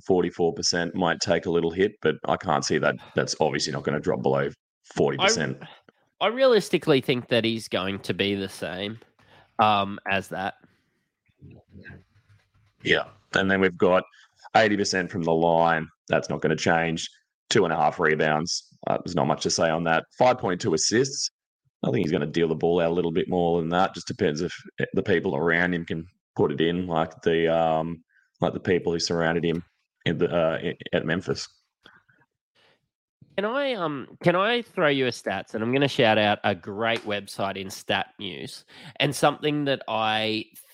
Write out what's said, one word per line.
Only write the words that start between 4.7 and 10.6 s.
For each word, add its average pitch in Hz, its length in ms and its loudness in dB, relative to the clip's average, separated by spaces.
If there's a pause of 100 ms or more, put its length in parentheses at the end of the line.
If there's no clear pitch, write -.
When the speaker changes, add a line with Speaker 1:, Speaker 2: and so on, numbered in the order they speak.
Speaker 1:
forty - 240 0
percent. 170 400 0 (640)
Speaker 2:
I, - 40 0
I 190 40 2
realistically 214 760 2
think 123 260 -2
that 117 160 2
he's 113 240 -4
going 98 320 -4
to - 140 -6
be 101 200 0
the 95 140 -4
same, 98 500 -8 (600)
um, 101 420 2 (100)
as 98 180 -2
that. 90 260 -6 (2250)